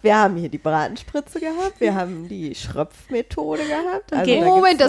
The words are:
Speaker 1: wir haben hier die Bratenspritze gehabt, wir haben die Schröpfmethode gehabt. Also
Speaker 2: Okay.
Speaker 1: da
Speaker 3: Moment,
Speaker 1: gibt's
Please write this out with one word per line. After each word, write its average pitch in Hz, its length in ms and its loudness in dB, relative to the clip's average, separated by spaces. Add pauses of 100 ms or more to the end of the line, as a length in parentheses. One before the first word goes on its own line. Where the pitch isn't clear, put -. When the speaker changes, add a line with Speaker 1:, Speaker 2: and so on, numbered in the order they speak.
Speaker 1:
wir 214 140 4
haben 208 220 4
hier 170 120 -6
die 147 80 -8
Bratenspritze 156 840 -4
gehabt, 339 400 -6
wir 208 160 2
haben 175 320 -6
die 175 280 -8
Schröpfmethode 302 1080 -6
gehabt. 339 480 -4
Also 285 200 0
Speaker 2:
Okay. 220 80 4
Speaker 1:
da 339 80 2
Speaker 3:
Moment, 370 320 6
Speaker 1:
gibt's 294 100 6